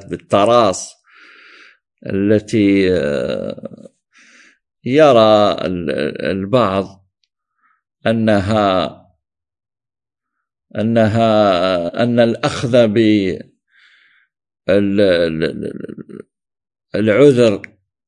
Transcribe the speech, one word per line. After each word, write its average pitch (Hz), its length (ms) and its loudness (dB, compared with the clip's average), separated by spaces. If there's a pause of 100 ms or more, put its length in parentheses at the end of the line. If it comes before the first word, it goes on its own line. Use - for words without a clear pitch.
(100)
بالتراص 107 840 0 (1120)
التي، 101 880 0
آه، 67 960 -6 (920)
يرى 113 680 4
ال-، 76 800 -6
البعض 98 800 -4 (960)
أنها، 104 920 0 (1800)
أنها، 104 1200 0
أن 120 180 0
الأخذ 120 680 0
بال-، 104 640 0 (1160)
ال-، 101 320 0
ال-، 85 720 -2 (1200)
العذر 110 680 4 (460)